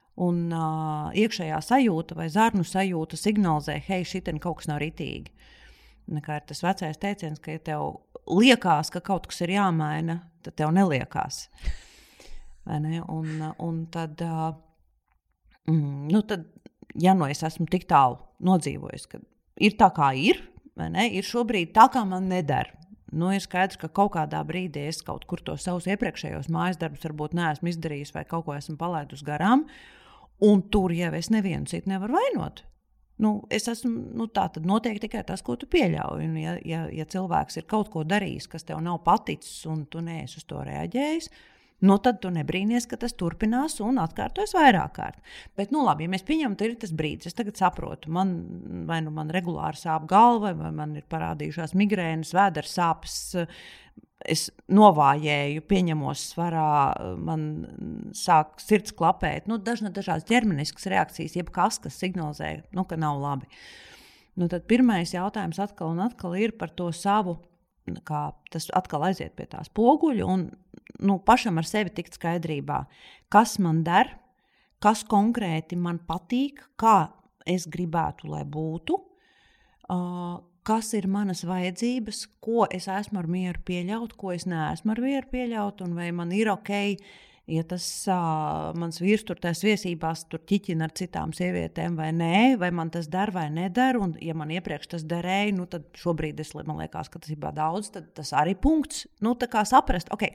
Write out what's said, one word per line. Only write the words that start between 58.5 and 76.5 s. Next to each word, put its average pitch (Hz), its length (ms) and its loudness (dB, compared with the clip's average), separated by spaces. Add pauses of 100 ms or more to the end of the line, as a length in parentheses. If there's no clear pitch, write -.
sirds - 320 2
klapēt. 165 560 0
Nu, 226 140 -2
dažna-, 214 320 -4
dažādas 175 320 -4
ķermeniskas 196 640 0
reakcijas, 175 480 -2
jebkas, 180 420 0
kas - 220 -12
signalizē, 156 480 -4 (220)
nu, 185 120 -2
ka 165 140 -6
nav 151 240 -2
labi. 139 240 -4 (920)
Nu, 175 120 2
tad 175 160 -6
pirmais 226 480 4
jautājums 185 480 -4
atkal 175 320 -4
un 170 80 -2
atkal 190 340 -4
ir 220 220 0
par 165 160 -8
to 175 180 -4
savu, 190 460 0 (500)
kā 147 440 -6 (160)
tas - 260 -8
atkal 160 340 0
aiziet - 300 -2
pie - 100 -10
tā - 160 -12
spoguļa 240 640 4
un, 185 200 0 (480)
nu, 196 240 2
pašam 226 380 4
ar 165 100 -2
sevi 214 260 -2
tikt - 240 -10
skaidrībā, 151 640 -4 (500)
kas 214 280 6
man 165 240 2
der, 175 260 4 (720)
kas 220 260 4
konkrēti 202 720 2
man 175 240 -2
patīk, 247 720 -4